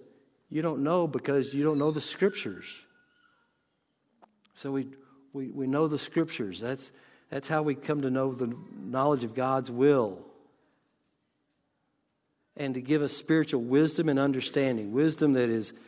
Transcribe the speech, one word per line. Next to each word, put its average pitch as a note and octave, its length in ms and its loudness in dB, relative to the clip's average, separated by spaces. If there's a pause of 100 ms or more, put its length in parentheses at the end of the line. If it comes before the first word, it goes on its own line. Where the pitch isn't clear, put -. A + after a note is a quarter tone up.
(480)
"You D3+ 140 -4
don't D3 220 -2
know E3+ 240 2
because C3 440 0
you C#3 120 0
don't D3+ 140 2
know D3+ 120 2
the D3+ 100 -2
Scriptures." C3 680 -4 (1900)
So C#3 140 -8
we, C3+ 160 -2 (460)
we, C3+ 160 -8
we C3+ 160 -4
know D3 200 4
the D3 120 0
Scriptures. B2+ 600 -4
That's, B2+ 300 -8 (380)
that's C#3+ 180 -6
how D#3 140 0
we D3+ 140 0
come D3 260 -4
to C3+ 100 0
know C3+ 220 0
the B2 240 -4 (180)
knowledge C3 480 0
of A2+ 120 -6
God's C3 360 0
will. A#2+ 540 4 (2250)
And C#3 160 -4
to B2+ 80 -4
give C#3+ 220 2
us C#3 120 -2
spiritual D3+ 460 2
wisdom D3+ 480 4
and C#3 100 4
understanding, C3 720 0
wisdom D3+ 420 4
that B2 160 2
is A2 240 -2 (140)